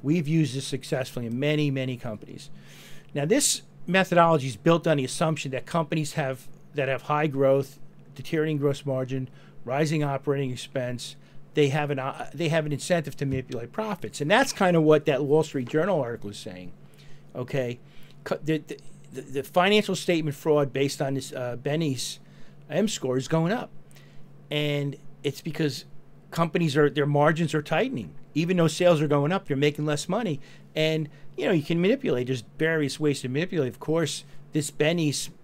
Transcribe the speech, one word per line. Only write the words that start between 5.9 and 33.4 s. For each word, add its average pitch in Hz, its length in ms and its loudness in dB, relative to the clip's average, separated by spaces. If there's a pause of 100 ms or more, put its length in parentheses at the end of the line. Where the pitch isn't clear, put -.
have, 131 340 -4 (280)
that 131 120 0
have 131 160 -4
high 151 220 0
growth, 135 540 2 (340)
deteriorating 156 440 -2
gross 139 280 0
margin, 131 440 -4 (360)
rising 147 380 0
operating 139 480 -2
expense, 123 640 -8 (400)
they 147 140 6
have 147 200 0
an, 135 80 -2
uh, 131 360 -6
they 156 160 -2
have 156 180 0
an 147 40 -4
incentive 151 460 -2
to 143 80 -4
manipulate 127 460 -4
profits. 208 500 -6
And 147 80 -2
that's 240 240 4
kind 180 240 4
of 160 60 6
what 151 220 6
that 143 200 2
Wall 151 180 4
Street 135 240 -4
Journal 165 320 0
article 117 300 -4
is 101 80 -12
saying, 90 340 -12 (640)
okay? 123 440 -4 (440)
Co-, - 200 -4
the, 151 160 0
the, - 180 -12 (340)
the, 131 100 -12
the 131 220 -6
financial 196 520 4
statement 156 400 0
fraud 147 360 4
based 139 300 0
on 135 140 -2
this, 131 180 -6
uh, 123 260 -6
Beneish 143 600 -2 (500)
M 190 180 2
score 127 300 -2
is 135 100 -2
going 165 240 2
up. - 200 -4 (800)
And 147 440 -2 (280)
it's 139 180 -4
because 147 440 -4 (440)
companies 165 480 0
are, 147 140 6
their 143 160 0
margins 151 480 2
are 147 80 0
tightening. 160 500 -2 (220)
Even 170 220 2
though 165 100 6
sales 170 340 4
are 156 60 2
going 143 240 2
up, - 160 -2
they're 139 100 -2
making 147 300 2
less 147 200 -2
money. 185 320 -2 (360)
And, 156 340 0 (260)
you - 120 -2
know, 214 60 4
you 151 100 2
can 165 180 0
manipulate. 170 460 2
There's 127 160 -4 (160)
various 156 400 0
ways 147 220 2
to 127 80 -6
manipulate. 147 400 -2